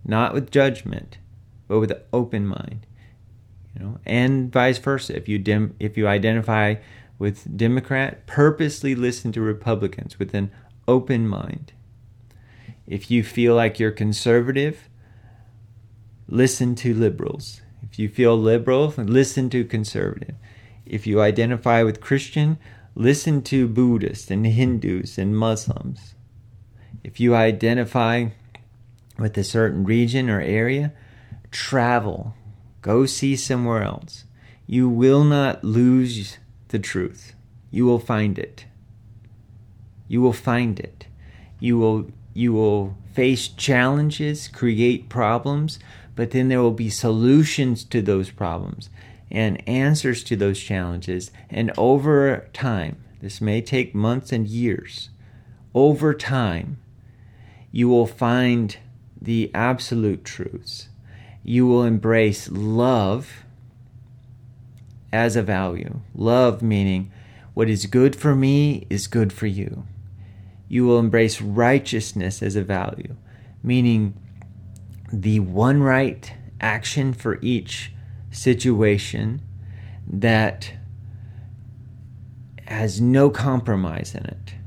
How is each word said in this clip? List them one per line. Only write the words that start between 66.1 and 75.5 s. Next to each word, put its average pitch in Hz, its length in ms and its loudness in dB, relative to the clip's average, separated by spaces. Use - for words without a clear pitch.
Love 117 480 2
meaning 98 500 0
what 113 160 0
is 104 180 0
good 127 280 4
for 147 200 2
me 139 540 2
is - 180 -4
good 107 260 0
for - 140 -6
you. 98 380 -6
You 123 180 2
will 120 140 6
embrace 113 420 2
righteousness 107 1000 0
as 101 140 -4
a 101 80 -2
value, 95 520 -6
meaning 117 500 2
the 107 180 2
one 107 420 2